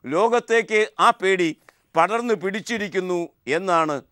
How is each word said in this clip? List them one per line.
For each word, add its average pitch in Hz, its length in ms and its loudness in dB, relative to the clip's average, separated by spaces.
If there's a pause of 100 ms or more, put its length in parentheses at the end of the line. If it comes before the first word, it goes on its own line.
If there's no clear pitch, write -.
ലോകത്തേക്ക് 220 760 0 (240)
ആ - 20 8 (140)
പേടി 185 280 2 (460)
പടർന്നു 220 460 2
പിടിച്ചിരിക്കുന്നു 190 760 -4 (380)
എന്നാണ് 165 380 0 (160)